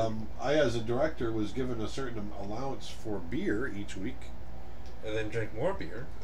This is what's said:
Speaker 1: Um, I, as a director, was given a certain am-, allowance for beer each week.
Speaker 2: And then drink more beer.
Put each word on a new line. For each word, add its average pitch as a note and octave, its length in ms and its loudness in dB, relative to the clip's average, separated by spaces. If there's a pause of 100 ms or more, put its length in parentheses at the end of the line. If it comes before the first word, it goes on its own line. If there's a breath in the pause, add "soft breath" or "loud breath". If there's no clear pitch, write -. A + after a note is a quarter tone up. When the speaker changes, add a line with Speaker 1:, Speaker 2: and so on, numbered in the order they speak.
Speaker 1:
Um, A2 220 0 (140)
I, C#3 140 2
as B2+ 200 4
a A#2+ 60 2
director, A#2+ 500 2
was G#2+ 200 0
given B2+ 280 0
a G#2 80 0
certain A#2+ 300 -2
am-, G#2 160 -2 (160)
allowance C3 400 -2
for G#2 300 0
beer A#2+ 480 0
each G2+ 280 -2
week. G2 220 0 (880)
Speaker 2:
And A2 100 0
then G#2+ 140 0
drink A2 240 0
more D#3 220 2
beer. A2 320 -2 (160)